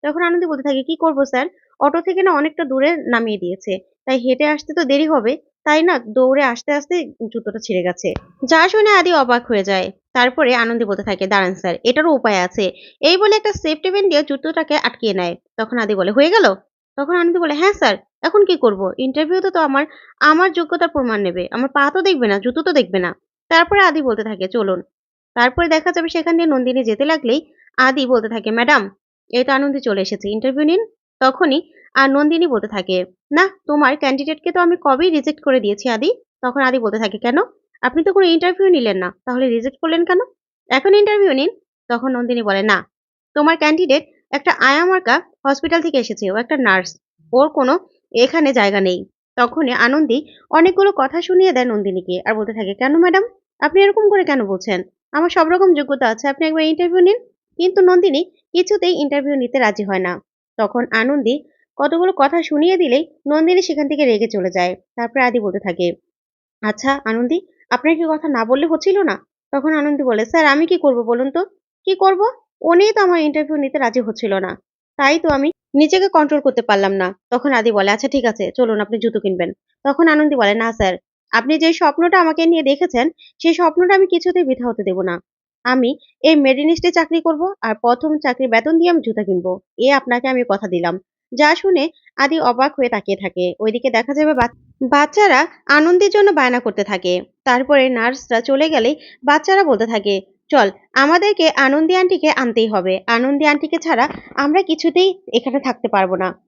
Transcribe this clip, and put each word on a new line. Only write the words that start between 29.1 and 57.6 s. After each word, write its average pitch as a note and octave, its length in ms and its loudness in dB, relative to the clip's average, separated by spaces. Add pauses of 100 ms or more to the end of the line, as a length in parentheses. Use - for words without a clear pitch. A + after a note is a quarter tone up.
এই B3 120 0
তো C4+ 80 -2
আনন্দী C#4 280 -2
চলে G#3 220 -2
এসেছে, G3+ 280 -6
ইন্টারভিউ C4 360 -2
নিন।" F4 160 2 (400)
তখনই C4+ 380 2 (360)
আর C4+ 140 4
নন্দিনী D4+ 380 2
বলতে A3 200 -2
থাকে, F#3+ 300 -4 (340)
"না, E4 120 4 (240)
তোমার D4 300 2
ক্যান্ডিডেটকে C#4+ 540 -4
তো F4+ 80 -2
আমি F4 220 2
কবেই D4 280 0
রিজেক্ট D4+ 340 -2
করে B3+ 160 2
দিয়েছি G#3 300 -4
আদি।" A#3 200 -2 (320)
তখন B3+ 200 -4
আদি C4 180 0
বলতে A3+ 200 -4
থাকে, G#3 180 -4
"কেন? A#3+ 200 -2 (440)
আপনি B3+ 220 -2
তো G4 100 0
কোনো F#4+ 120 4
ইন্টারভিউ F4+ 420 0
নিলেন A#3 300 2
না, F#3 120 -6 (140)
তাহলে B3+ 260 -2
রিজেক্ট A#3 300 -4
করলেন E4 260 -2
কেন? F4+ 140 0 (500)
এখন C#4 240 2
ইন্টারভিউ G#4 400 4
নিন।" C#4 160 0 (400)
তখন A#3+ 220 -2
নন্দিনী A#3+ 300 -2
বলে, G3 200 0
না, G#3 160 2 (580)
তোমার D4+ 220 2
ক্যান্ডিডেট D#4 460 2 (280)
একটা C#4 280 -2
আয়া C#4 260 2
মার্কা F#4 300 0 (260)
হসপিটাল D4 400 0
থেকে D4+ 160 -2
এসেছে, A3+ 340 -4
ও G3+ 40 -4
একটা A#3+ 220 -4
নার্স, F#3+ 320 0 (440)
ওর C4+ 160 4
কোনো C#4 240 0 (380)
এখানে C4+ 420 2
জায়গা G3+ 280 2
নেই। F3+ 180 0 (380)
তখনই B3 360 0
আনন্দী B3 440 2 (320)
অনেকগুলো F#4+ 420 4
কথা D4 300 -2
শুনিয়ে F#4 300 2
দেয় B3+ 140 0
নন্দিনীকে, F#3+ 500 -4 (100)
আর A3 100 0
বলতে G#3+ 180 -6
থাকে, G3+ 200 -6
"কেন C4 240 0
ম্যাডাম, F4+ 260 4 (380)
আপনি D4+ 200 0
এরকম G4+ 280 4
করে G4 140 2
কেন C#4 220 0
বলছেন? F#3+ 340 -4 (320)
আমার D#4+ 180 0
সব E4 180 2
রকম F#4 260 4
যোগ্যতা C#4 340 0
আছে, A3 200 -2
আপনি C#4 180 -2
একবার D#4 180 0
ইন্টারভিউ E4+ 360 0
নিন।" G4 180 4 (420)
কিন্তু F#4 220 2